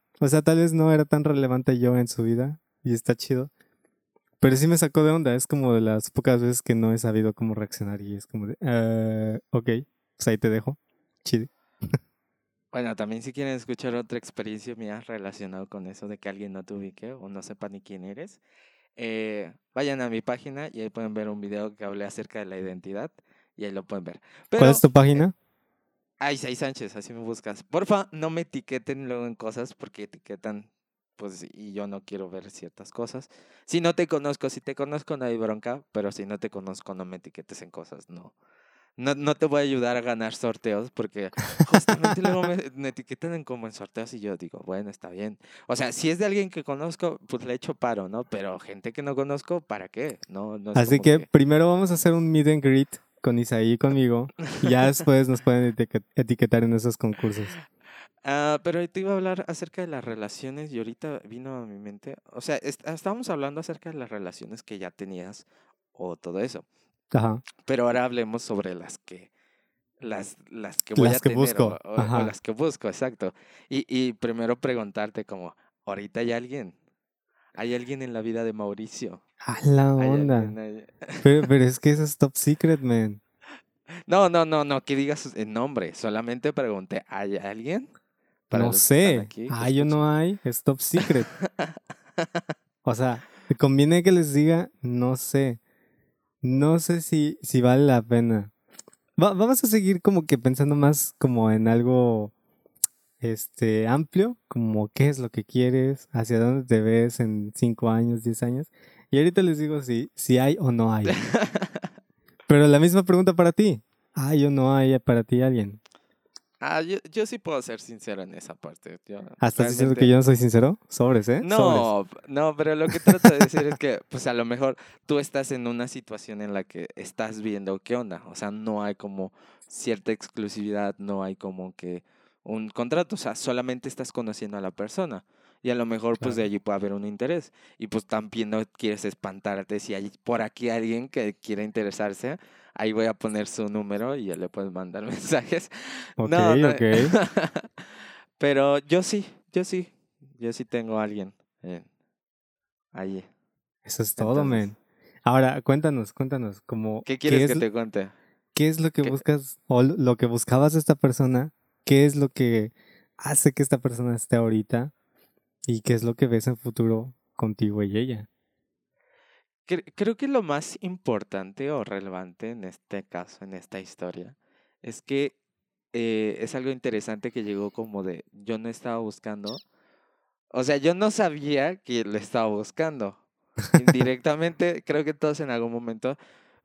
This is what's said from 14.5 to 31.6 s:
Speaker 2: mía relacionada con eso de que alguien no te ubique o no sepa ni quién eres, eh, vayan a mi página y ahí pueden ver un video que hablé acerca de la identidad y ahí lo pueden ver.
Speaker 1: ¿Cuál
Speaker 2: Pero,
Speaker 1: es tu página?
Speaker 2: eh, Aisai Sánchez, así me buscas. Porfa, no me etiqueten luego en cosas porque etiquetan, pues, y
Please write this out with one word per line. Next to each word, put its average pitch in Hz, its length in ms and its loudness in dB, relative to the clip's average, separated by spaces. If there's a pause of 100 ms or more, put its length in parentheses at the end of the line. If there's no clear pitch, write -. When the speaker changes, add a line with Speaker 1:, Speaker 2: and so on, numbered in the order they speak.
Speaker 2:
mía 104 260 -12
relacionada 98 680 -12
con 95 200 -14
eso 98 220 -16
de 101 100 -14
que - 100 -12
alguien 98 240 -12
no 95 120 -14
te 101 100 -14
ubique 98 380 -14
o 110 160 -18
no 98 140 -16
sepa 101 280 -14
ni 98 100 -18
quién 95 240 -18
eres, 123 360 -16 (560)
eh, 110 580 -8 (200)
vayan 139 260 -2
a 123 100 -4
mi 113 120 -4
página 139 500 -8
y 113 80 -14
ahí 110 100 -8
pueden 110 240 -8
ver 107 140 -6
un 104 120 -8
video 104 360 -8
que 110 80 -14
hablé 101 200 -8
acerca 107 360 -12
de 101 60 -10
la 95 120 -12
identidad 95 540 -10 (440)
y 104 100 -10
ahí 98 60 -8
lo 98 120 -8
pueden 95 200 -10
ver. 87 160 -14 (340)
Speaker 1:
¿Cuál 131 160 10
Speaker 2:
Pero, - 0 -
Speaker 1:
es 139 100 2
tu 135 120 6
página? 143 420 6 (840)
Speaker 2:
eh, 139 60 -2
Aisai 135 300 -4
Sánchez, 131 400 -8
así 104 160 -16
me 117 80 -14
buscas. 110 420 -10
Porfa, 196 500 0
no 156 180 -6
me 165 120 -4
etiqueten 135 680 -8
luego 120 180 -6
en 117 80 -10
cosas 117 400 -10
porque 104 300 -16
etiquetan, 104 680 -14 (460)
pues, 95 360 -16
y 104 200 -18